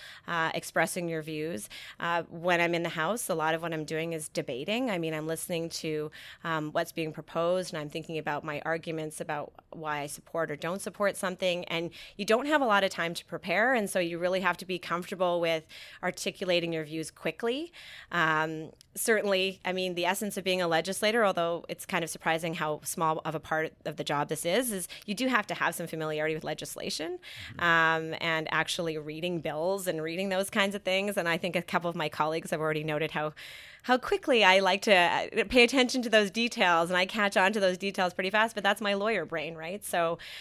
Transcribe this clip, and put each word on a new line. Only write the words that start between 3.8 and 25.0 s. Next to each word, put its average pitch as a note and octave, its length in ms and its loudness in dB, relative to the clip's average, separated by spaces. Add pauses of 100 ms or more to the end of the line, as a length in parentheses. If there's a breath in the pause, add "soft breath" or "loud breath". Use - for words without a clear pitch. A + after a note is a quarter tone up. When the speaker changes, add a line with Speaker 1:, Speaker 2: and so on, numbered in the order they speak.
Speaker 1:
doing D#3+ 280 -4
is D#3 160 -6
debating. E3 600 -2
I F#3 80 0
mean, D#3+ 160 -2
I'm D#3 140 -4
listening E3 420 -4
to, D#3 420 -4 (320 loud breath)
um, D#3 280 -2
what's E3+ 200 0
being D#3 220 -4
proposed, F3 600 -2
and D#3 80 -6
I'm D3 80 -8
thinking D#3+ 280 -8
about D3 260 -4
my D3 220 -6
arguments D#3+ 560 -4
about D3 320 -6 (180)
why D3+ 280 -4
I C#3+ 80 -4
support D#3 440 -4
or D3 60 -6
don't F3 240 -4
support G3+ 340 0
something. F3+ 500 0
And E3+ 260 -2 (260 loud breath)
you G3+ 80 -6
don't B3 200 4
have D4 160 4
a C4 40 2
lot G3+ 180 6
of F#3+ 80 2
time E3+ 220 -2
to - 120 -10
prepare, G3+ 480 2
and G#3 160 2
so F#3+ 100 0
you E3+ 200 0
really F3+ 220 2
have F3 160 2
to F3+ 80 -14
be F3+ 140 -4
comfortable F3 600 0
with E3 260 0 (360 loud breath)
articulating F3 720 0
your D#3+ 100 -2
views D#3 260 -8
quickly. B3 640 -4 (380 loud breath)
Um, D#3+ 600 2 (240)
certainly, F#3+ 680 2
I F#3 80 0
mean, F#3 220 -2
the E3+ 100 0
essence G3 320 0
of F3+ 80 -4
being F#3 160 2
a E3+ 60 2
legislator, G3 580 2
although E3+ 420 0
it's - 180 -10
kind E3+ 200 -2
of D#3 40 -4
surprising E3 440 -2
how D3+ 300 -2
small D#3+ 420 0
of D#3+ 100 -4
a D3+ 40 -4
part D#3+ 340 -2 (120)
of D3+ 100 -6
the D3+ 80 -6
job D3 260 0
this D#3 160 -4
is, A3+ 260 0
is F#3 160 -6 (180 loud breath)